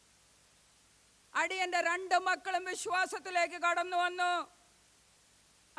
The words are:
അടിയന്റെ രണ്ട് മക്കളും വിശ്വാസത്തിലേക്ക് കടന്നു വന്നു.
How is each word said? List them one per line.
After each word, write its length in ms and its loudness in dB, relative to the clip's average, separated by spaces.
അടിയന്റെ 460 0
രണ്ട് 340 0
മക്കളും 500 0
വിശ്വാസത്തിലേക്ക് 920 -2
കടന്നു 420 0
വന്നു. 520 0